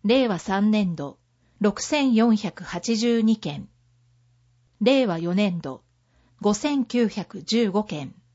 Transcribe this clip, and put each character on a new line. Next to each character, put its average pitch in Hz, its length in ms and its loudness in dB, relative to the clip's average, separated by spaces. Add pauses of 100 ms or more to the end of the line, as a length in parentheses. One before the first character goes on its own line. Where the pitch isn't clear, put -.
令 247 220 4
和 190 120 -2
三 202 320 0
年 196 260 0
度、 143 220 -10 (420)
六 202 220 0
千 277 320 0
四 220 200 4
百 214 300 -6
八 196 320 -4
十 233 240 2
二 220 160 4
件。 147 320 -10 (1120)
令 254 260 4
和 170 120 -2
四 170 160 -2
年 190 260 0
度、 131 240 -12 (560)
五 208 140 2
千 277 320 -2
九 240 220 2
百 185 340 -8
十 220 260 0
五 208 160 0
件。 156 300 -8 (200)